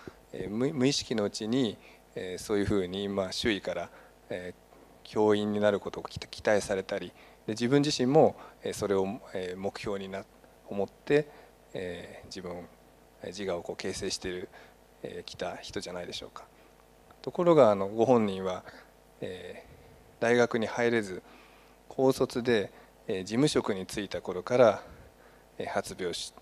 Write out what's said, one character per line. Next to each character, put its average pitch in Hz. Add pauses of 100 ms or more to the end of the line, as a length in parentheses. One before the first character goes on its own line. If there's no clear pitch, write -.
(340)
え 92
ー、 -
無、 123
無 127
意 139
識 -
の 107
う 101
ち 107
に、 117 (380)
え 92
ー、 -
そ 107
う 101
い 101
う -
ふ 104
う 92
に、 98
ま 98
あ、 92
周 117
囲 95
か 90
ら、 85 (400)
え 90
ー、 -
教 107
員 104
に 104
な 104
る 98
こ -
と 85
を -
期 -
待、 -
期 -
待 107
さ 104
れ 95
た 101
り、 90 (340)
で、 110
自 117
分 143
自 143
身 127
も、 139 (280)
え 104
ー、 -
そ 104
れ 98
を、 95 (260)
え 92
ー、 -
目 95
標 104
に 98
な、 95 (420)
思 101
っ 95
て、 147 (440)
え 90
ー、 -
自 -
分、 87 (540)
え -
ー、 -
自 95
我 90
を 85
こ 87
う -
形 95
成 98
し -
て -
い 90
る、 90 (540)
え 90
ー、 -
き -
た 90
人 -
じ 90
ゃ 90
な 90
い 85
で -
し -
ょ -
う -
か。 - (800)
と 131
こ 180
ろ 170
が、 123
あ 101
の、 98
ご 110
本 117
人 95
は、 92 (560)
え 90 (560)
ー、 -
大 117
学 120
に 107
入 120
れ 117
ず、 95 (640)
高 135
卒 127
で、 113 (380)
え 95
ー、 92
事 -
務 120
職 120
に 95
就 -
い 95
た -
頃 90
か 123
ら、 110 (760)
え -
ー、 90
発 -
病 90
し、 -